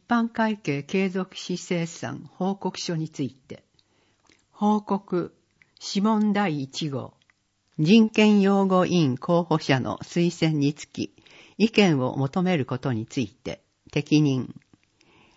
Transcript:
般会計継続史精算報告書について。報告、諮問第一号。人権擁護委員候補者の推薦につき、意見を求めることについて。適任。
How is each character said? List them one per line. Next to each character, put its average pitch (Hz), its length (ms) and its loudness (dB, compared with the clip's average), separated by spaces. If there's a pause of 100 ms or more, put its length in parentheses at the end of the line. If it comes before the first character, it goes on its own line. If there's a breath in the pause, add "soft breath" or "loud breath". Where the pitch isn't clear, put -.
般 233 240 -2
会 220 260 -2
計 143 260 -6
継 190 260 -2
続 185 260 -6
史 - 220 -8
精 170 280 -4
算 - 500 -12
報 196 200 -4
告 185 240 -8
書 175 160 -6
に 156 140 -6
つ - 140 -8
い 123 80 -6
て。 - 320 -20 (880)
報 208 300 0
告、 196 520 -4 (460)
諮 - 220 -4
問 214 320 2
第 180 280 -2
一 139 280 -8
号。 120 260 -10 (640)
人 214 300 6
権 214 320 4
擁 196 260 4
護 185 180 2
委 - 60 -2
員 151 260 2
候 175 260 0
補 160 140 0
者 135 220 0
の 110 240 -6
推 175 260 0
薦 160 300 0
に 143 160 2
つ - 120 -16
き、 - 280 -10 (420 soft breath)
意 208 140 4
見 180 280 4
を 127 160 -2
求 135 280 -2
め 180 120 2
る 131 100 -2
こ 127 120 -6
と 135 160 -4
に 113 140 -4
つ - 140 -6
い 104 60 -2
て。 - 360 -14 (280)
適 151 300 2
任。 135 320 0 (840 soft breath)